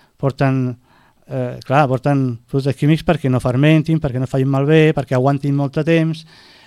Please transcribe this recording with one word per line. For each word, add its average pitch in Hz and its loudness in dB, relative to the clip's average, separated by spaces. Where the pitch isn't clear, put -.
porten, 131 -2
eh, 127 -8
clar, 139 2
porten 131 -2
productes 135 -2
químics 156 0
perquè 151 0
no 127 2
fermentin, 151 2
perquè 131 -4
no 131 -4
facin 135 -2
malbé, 156 4
perquè 139 -4
aguantin 139 0
molt 139 -4
de 156 -2
temps. 160 0